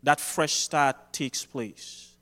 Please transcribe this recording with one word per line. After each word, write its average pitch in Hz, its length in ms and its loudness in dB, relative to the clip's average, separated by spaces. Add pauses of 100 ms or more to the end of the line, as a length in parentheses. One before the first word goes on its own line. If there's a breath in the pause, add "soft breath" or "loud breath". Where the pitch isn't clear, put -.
that 147 160 4
fresh - 340 0
start - 580 0
takes - 320 -6
place. - 680 -12 (100)